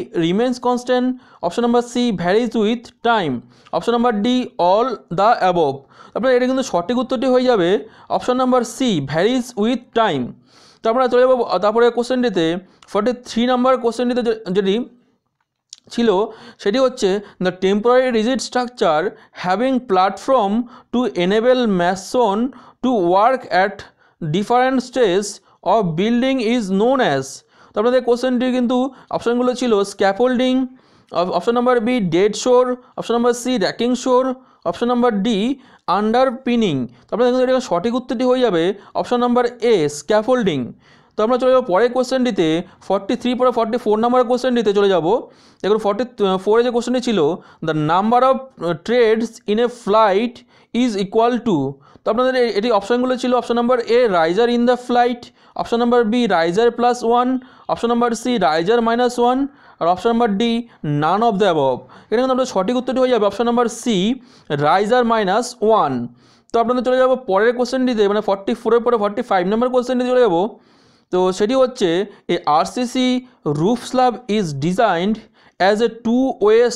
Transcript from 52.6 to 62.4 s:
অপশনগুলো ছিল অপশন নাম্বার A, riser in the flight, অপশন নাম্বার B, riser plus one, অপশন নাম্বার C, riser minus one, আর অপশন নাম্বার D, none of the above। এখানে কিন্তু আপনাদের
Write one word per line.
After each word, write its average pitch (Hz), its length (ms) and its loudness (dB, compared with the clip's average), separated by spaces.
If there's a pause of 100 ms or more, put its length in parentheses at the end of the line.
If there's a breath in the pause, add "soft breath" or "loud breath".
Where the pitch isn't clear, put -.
অপশনগুলো 247 460 0
ছিল 247 160 -2
অপশন 240 220 -2
নাম্বার 240 240 0
A, 233 280 2
riser 180 400 2
in 240 200 0
the 247 80 2 (140)
flight, 247 360 0 (300 soft breath)
অপশন 202 220 -4
নাম্বার 240 260 2
B, 214 100 -2
riser 196 560 2
plus 240 400 0
one, 247 300 0 (300 loud breath)
অপশন 196 180 -2
নাম্বার 240 240 0
C, 226 140 -6
riser 185 540 2
minus 233 400 0
one, 254 280 0 (320 loud breath)
আর 165 80 -2
অপশন 180 220 0
নাম্বার 233 200 2
D, 196 120 -2 (440 loud breath)
none 156 360 0
of 233 120 2
the 196 160 2
above। 135 280 0
এখানে - 400 -8
কিন্তু 262 140 0
আপনাদের 254 140 0